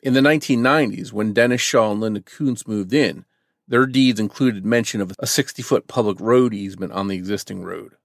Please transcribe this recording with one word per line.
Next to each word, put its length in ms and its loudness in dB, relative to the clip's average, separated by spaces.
In 120 0
the 80 4
nineteen 400 2
nineties, 520 0
when 200 -2
Dennis 280 2
Shaw 300 2
and 100 -2
Linda 200 -4
Kuntz 460 -6
moved 260 -4
in, 320 0
their 200 4
deeds 340 2
included 460 -2
mention 340 0
of 200 -4
a 80 -4
sixty-foot 600 -2
public 320 -2
road 340 2
easement 380 -8
on 160 -4
the 80 -4
existing 480 -8
road. 300 -12